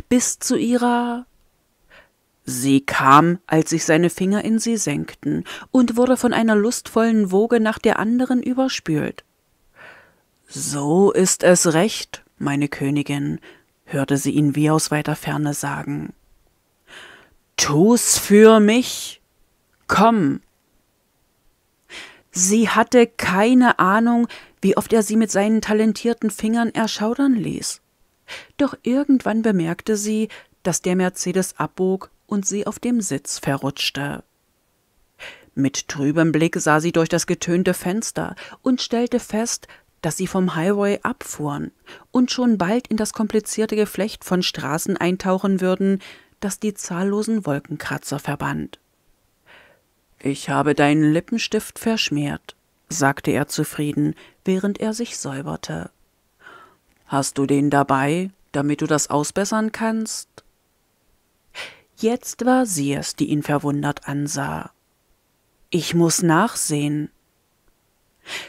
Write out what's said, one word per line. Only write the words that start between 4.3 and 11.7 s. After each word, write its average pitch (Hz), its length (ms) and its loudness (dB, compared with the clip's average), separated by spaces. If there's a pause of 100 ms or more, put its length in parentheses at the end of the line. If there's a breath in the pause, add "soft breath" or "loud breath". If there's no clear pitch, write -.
in 220 140 0
sie 226 180 -2
senkten, 156 680 -4 (260 loud breath)
und 240 260 4
wurde 247 180 4
von 240 160 0
einer 226 240 2
lustvollen 220 760 2
Woge 226 280 4
nach 220 200 0
der - 180 2
anderen 247 460 0
überspült. 254 800 -2 (1200 loud breath)
„So 147 640 2
ist - 320 2
es 175 300 6